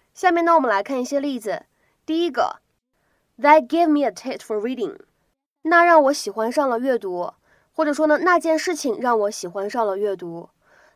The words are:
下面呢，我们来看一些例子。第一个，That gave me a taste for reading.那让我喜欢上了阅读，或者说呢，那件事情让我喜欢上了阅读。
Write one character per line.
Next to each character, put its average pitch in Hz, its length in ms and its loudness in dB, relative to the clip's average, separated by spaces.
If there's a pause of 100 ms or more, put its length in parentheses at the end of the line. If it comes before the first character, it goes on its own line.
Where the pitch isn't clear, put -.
(140)
下 349 180 0
面 339 140 2
呢， 339 100 6
我 320 60 6
们 254 80 0
来 202 120 0
看 269 200 -6
一 - 20 -6
些 277 160 -4
例 277 180 -4
子。 208 280 -8 (400)
第 320 180 -2
一 339 80 -2
个， - 300 -4 (760)
That 285 300 6
gave 330 220 2
me 294 180 2
a 208 40 -2
taste - 280 -10
for 214 180 -6
reading. 220 420 -6 (640)
那 339 200 4
让 339 200 6
我 262 100 2
喜 - 180 -8
欢 220 180 -4
上 269 200 0
了 233 100 -2
阅 254 180 0
读， 180 360 -8 (400)
或 320 100 -2
者 294 100 0
说 311 140 2
呢， 302 120 2
那 349 200 2
件 320 180 0
事 359 160 -4
情 277 280 -4
让 240 180 0
我 208 100 0
喜 190 200 -10
欢 202 200 -8
上 233 160 -2
了 196 120 -2
阅 202 180 -2
读。 170 340 -12 (460)